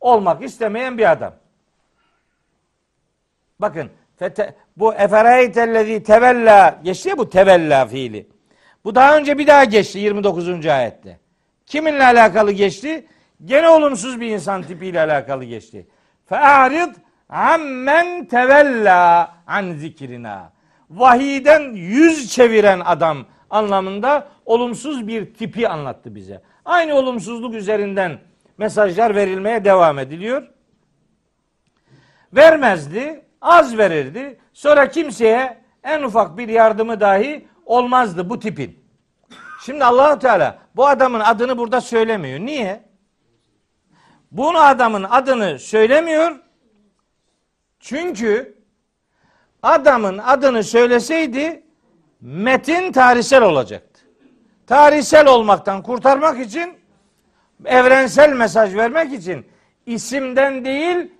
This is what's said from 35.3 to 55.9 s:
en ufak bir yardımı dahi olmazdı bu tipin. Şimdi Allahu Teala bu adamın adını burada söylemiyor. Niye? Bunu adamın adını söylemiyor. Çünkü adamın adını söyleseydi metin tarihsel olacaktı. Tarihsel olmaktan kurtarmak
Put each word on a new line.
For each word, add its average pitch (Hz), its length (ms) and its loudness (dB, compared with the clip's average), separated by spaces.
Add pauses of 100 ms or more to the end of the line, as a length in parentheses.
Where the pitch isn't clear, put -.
en 302 180 -6
ufak 196 360 -2
bir 233 100 -12
yardımı 220 520 0
dahi 214 460 0 (200)
olmazdı 240 640 -2
bu 233 80 -10
tipin. 147 460 -12 (800)
Şimdi 277 200 -4
Allahu 262 340 4
Teala 180 400 0 (180)
bu 247 100 2
adamın 254 340 0
adını 233 380 -2
burada 240 220 -4
söylemiyor. 214 600 -4
Niye? 226 420 -8 (1500)
Bunu 294 280 -2
adamın 240 440 2
adını 226 560 -2
söylemiyor. 311 800 0 (1400)
Çünkü 240 800 -6 (1040)
adamın 247 560 2
adını 247 460 0
söyleseydi 262 1000 -2 (580)
metin 262 720 -4
tarihsel 247 500 4
olacaktı. 127 580 -2 (640)
Tarihsel 294 600 4
olmaktan 202 560 2
kurtarmak 269 580 0